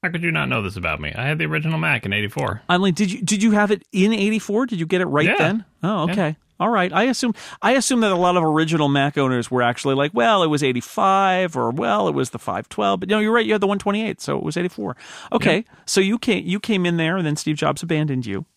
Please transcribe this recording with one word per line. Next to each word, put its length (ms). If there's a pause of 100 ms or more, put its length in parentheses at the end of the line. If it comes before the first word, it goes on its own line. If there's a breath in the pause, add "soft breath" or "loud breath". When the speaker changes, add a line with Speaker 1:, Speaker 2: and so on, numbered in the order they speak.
Speaker 1:
How 60
could 120
you 80
not 180
know 140
this 140
about 240
me? 120
I 140
had 120
the 80
original 300
Mac 300
in 60
eighty-four. 560
Speaker 2:
I 100
mean, 160
did 160
you, 100
did 220
you 80
have 220
it 100 (100)
in 200
eighty-four? 540
Did 120
you 80
get 140
it 60
right 200
Speaker 1:
Yeah. 100
Speaker 2:
then? 280 (180)
Oh, 240
Speaker 1:
Yeah. 60
Speaker 2:
okay. 240 (240)
All 100
right. 220
I 120
assume, 300 (280 loud breath)
I 100
assume 280
that 100
a 60
lot 200
of 60
original 460
Mac 280
owners 340
were 120
actually 320
like, 200
"Well, 280
it 60
was 140
eighty-five," 960
or, 140
"Well, 380
it 60
was 160
the 80
five 300
twelve." 320
But 80
no, 120
you're 120
right. 140
You 60
had 80
the 80
one 100
twenty-eight, 420
so 160
it 80
was 120
eighty-four. 400 (360 loud breath)
Okay. 240
Speaker 1:
Yep. 100 (200 soft breath)
Speaker 2:
So 140
you 180
came, 280
you 140
came 260
in 100
there, 200
and 100
then 100
Steve 200
Jobs 280
abandoned 420
you 180 (120)